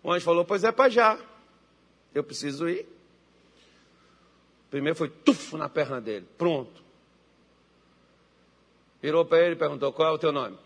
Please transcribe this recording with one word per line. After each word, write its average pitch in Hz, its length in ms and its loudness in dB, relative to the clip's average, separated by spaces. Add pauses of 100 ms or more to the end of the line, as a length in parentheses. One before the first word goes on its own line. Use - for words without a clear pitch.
O 170 120 -4
anjo 175 120 -2
falou, 170 200 4
"Pois 190 180 -2
é 190 80 4
pra 262 180 4
já. 220 300 4 (960)
Eu 143 80 -2
preciso 143 460 -8
ir." 180 180 -6 (1800)
Primeiro 143 260 -2
foi 156 120 -4
tufo - 500 0
na 147 100 -6
perna 135 320 -4
dele. 104 260 -10 (120)
Pronto. 151 420 -2 (2250)
Virou 160 220 0
pra 165 160 4
ele 170 140 4
e 165 40 -10
perguntou, 143 340 -2
"Qual 160 160 0
é 160 40 2
o 151 60 -2
teu 160 120 0
nome?" 120 360 -6